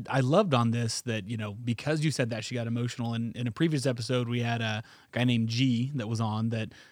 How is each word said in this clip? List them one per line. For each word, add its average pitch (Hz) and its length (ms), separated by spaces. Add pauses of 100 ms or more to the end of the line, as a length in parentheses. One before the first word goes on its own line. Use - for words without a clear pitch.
I 135 100
loved 156 340
on 117 180
this 117 320
that, 107 260
you 117 80
know, 107 160
because 120 500
you 156 80
said 120 200
that, 113 120
she - 100
got 117 140
emotional. 117 460
And 117 220
in 120 120
a 113 40
previous 156 340
episode, 120 420
we 120 140
had 117 200
a 110 220 (300)
guy 120 100
named 117 240
G 123 480
that 113 140
was 113 100
on 110 300
that 110 240 (180)